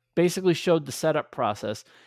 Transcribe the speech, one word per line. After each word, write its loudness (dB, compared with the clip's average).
basically 2
showed 2
the -10
setup -2
process. -4